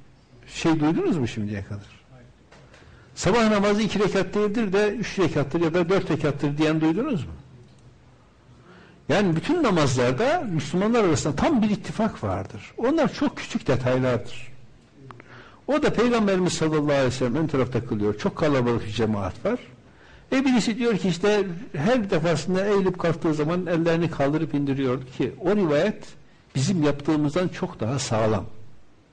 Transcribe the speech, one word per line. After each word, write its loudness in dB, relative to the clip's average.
şey 0
duydunuz 2
mu 0
şimdiye -6
kadar? -14
Sabah 2
namazı 2
iki -2
rekat 0
değildir 0
de 4
üç -6
rekattır 0
ya 0
da 2
dört 2
rekattır -2
diyen 2
duydunuz 0
mu? -12
Yani 2
bütün 0
namazlarda 2
Müslümanlar 0
arasında 0
tam 2
bir 2
ittifak -4
vardır. -8
Onlar 2
çok -2
küçük -6
detaylardır. 0
O 2
da 2
Peygamberimiz 2
sallallahu 0
aleyhi 2
ve 2
sellem -2
ön 0
tarafta 0
kılıyor. -2
Çok -4
kalabalık 0
bir -8
cemaat -2
var. 0
E 2
birisi 2
diyor 2
ki 0
işte 2
her 0
defasında 0
eğilip 2
kalktığı 0
zaman 0
ellerini 2
kaldırıp 0
indiriyordu 0
ki -2
o 0
rivayet 0
bizim 0
yaptığımızdan 2
çok -6
daha -2
sağlam. 0